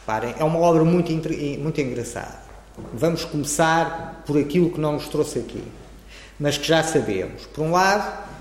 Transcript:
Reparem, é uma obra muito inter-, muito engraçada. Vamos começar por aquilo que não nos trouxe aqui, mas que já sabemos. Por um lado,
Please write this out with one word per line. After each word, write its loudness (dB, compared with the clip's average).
Reparem, -4
é -2
uma 2
obra 6
muito 4
inter-, -2
muito -2
engraçada. -6
Vamos 0
começar 0
por 0
aquilo 4
que -6
não 0
nos -6
trouxe -2
aqui, -8
mas 0
que -6
já 4
sabemos. -2
Por -8
um -2
lado, 2